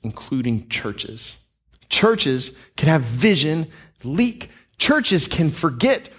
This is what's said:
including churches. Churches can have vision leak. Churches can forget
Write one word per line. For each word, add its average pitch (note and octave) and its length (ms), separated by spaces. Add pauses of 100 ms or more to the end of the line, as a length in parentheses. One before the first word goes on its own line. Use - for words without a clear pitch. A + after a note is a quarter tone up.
including A#2 680
churches. - 680 (520)
Churches C#3+ 640 (260)
can C#3+ 120
have D#3+ 120
vision D#3 640 (360)
leak. G#3 460 (280)
Churches A#3 500
can E3 220
forget E3 680